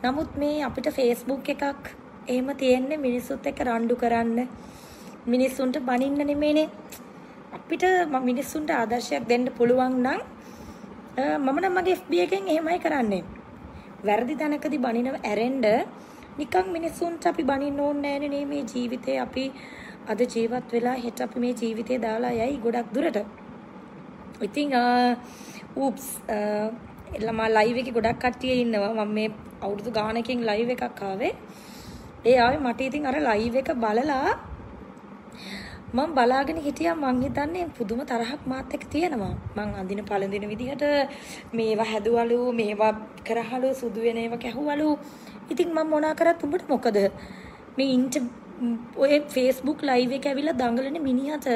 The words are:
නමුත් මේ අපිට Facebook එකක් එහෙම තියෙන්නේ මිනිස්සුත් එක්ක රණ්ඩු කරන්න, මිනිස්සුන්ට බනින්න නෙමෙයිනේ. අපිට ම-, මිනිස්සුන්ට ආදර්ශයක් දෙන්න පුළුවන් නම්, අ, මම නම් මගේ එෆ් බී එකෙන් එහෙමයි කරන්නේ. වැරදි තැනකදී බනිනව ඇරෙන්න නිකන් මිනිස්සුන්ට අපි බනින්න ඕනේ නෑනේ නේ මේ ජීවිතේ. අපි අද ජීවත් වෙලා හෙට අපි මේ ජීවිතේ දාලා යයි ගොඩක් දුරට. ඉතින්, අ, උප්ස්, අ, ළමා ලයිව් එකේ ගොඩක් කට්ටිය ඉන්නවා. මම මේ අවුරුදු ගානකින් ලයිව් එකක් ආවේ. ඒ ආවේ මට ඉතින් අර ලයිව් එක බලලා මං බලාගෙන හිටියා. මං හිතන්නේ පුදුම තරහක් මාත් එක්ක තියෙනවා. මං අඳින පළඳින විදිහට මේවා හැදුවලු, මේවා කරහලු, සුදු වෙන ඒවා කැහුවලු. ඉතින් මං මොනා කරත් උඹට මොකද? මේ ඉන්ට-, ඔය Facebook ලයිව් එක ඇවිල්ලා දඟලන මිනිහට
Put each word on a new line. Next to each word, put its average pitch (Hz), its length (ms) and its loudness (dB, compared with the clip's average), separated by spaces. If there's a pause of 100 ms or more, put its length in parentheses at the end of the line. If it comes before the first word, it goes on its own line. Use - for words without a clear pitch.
නමුත් 277 340 -2
මේ 294 260 0
අපිට 247 260 -2
Facebook 254 600 0
එකක් 277 340 -2 (440)
එහෙම 254 280 2
තියෙන්නේ 262 420 4
මිනිස්සුත් 254 500 -2
එක්ක 277 120 -4
රණ්ඩු 233 360 2
කරන්න, 233 520 2 (800)
මිනිස්සුන්ට 254 540 2
බනින්න 262 380 2
නෙමෙයිනේ. 294 520 4 (840)
අපිට - 300 -4 (240)
ම-, 262 180 0
මිනිස්සුන්ට 285 440 -2
ආදර්ශයක් 240 580 0
දෙන්න 240 180 4 (120)
පුළුවන් 254 460 6
නම්, 294 160 0 (1000)
අ, 294 200 2
මම 277 220 2
නම් 370 160 2
මගේ 370 180 4
එෆ් - 160 -2
බී 349 160 4
එකෙන් 392 220 0
එහෙමයි 330 320 2
කරන්නේ. 233 440 0 (840)
වැරදි 247 300 2
තැනකදී 294 500 0
බනිනව 247 380 0
ඇරෙන්න 233 420 0 (720)
නිකන් 370 340 0
මිනිස්සුන්ට 330 540 -2
අපි 330 180 2
බනින්න 277 360 0
ඕනේ 285 320 0
නෑනේ 285 180 -2
නේ 285 160 -2
මේ 285 180 -4
ජීවිතේ. 247 560 -2
අපි 262 320 -2 (560)
අද 214 120 -2
ජීවත් 240 520 0
වෙලා 240 320 2
හෙට 233 180 -4
අපි 240 180 -4
මේ 247 140 2
ජීවිතේ 226 480 -2
දාලා 240 300 0
යයි 240 260 0
ගොඩක් 233 360 0
දුරට. 269 240 2 (1200)
ඉතින්, 285 320 0
අ, 240 100 6 (920)
උප්ස්, 269 320 -2 (220)
අ, 214 80 0 (840)
ළමා 220 300 0
ලයිව් 220 280 6
එකේ 247 200 -4
ගොඩක් 233 220 2
කට්ටිය 254 420 2
ඉන්නවා. 220 320 2
මම 214 200 0
මේ 214 160 0 (320)
අවුරුදු 208 300 -4
ගානකින් 226 540 0
ලයිව් 220 240 2
එකක් 240 320 -4
ආවේ. 202 320 -2 (920)
ඒ 254 140 8
ආවේ 254 180 6
මට 254 240 -2
ඉතින් 277 240 -2
අර 269 140 0
ලයිව් 233 360 2
එක 262 180 2
බලලා 262 680 2 (1500)
මං 285 200 2
බලාගෙන 269 440 4
හිටියා. 320 380 0
මං 254 260 2
හිතන්නේ 294 440 -2 (120)
පුදුම 233 280 -2
තරහක් 240 400 -4
මාත් 262 280 -4
එක්ක 294 160 -6
තියෙනවා. 277 440 0 (220)
මං 208 200 -2
අඳින 196 300 -4
පළඳින 196 440 -2
විදිහට 247 340 -4 (680)
මේවා 220 320 2
හැදුවලු, 233 540 4 (120)
මේවා 214 420 4 (300)
කරහලු, 240 500 0
සුදු 226 280 -4
වෙන 226 160 2
ඒවා 233 200 -2
කැහුවලු. 294 520 0 (600)
ඉතින් 339 240 2
මං 320 140 2
මොනා 311 260 2
කරත් 339 300 4
උඹට 311 260 -2
මොකද? 233 280 4 (800)
මේ 269 180 4
ඉන්ට-, 254 360 2 (680)
ඔය 277 160 6 (160)
Facebook 262 520 2
ලයිව් 254 300 4
එක 269 140 -4
ඇවිල්ලා 285 340 0
දඟලන 262 420 0
මිනිහට 269 540 0